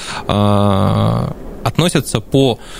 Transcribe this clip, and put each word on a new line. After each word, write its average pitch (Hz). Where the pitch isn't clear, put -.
а, 104
относятся 143
по, 131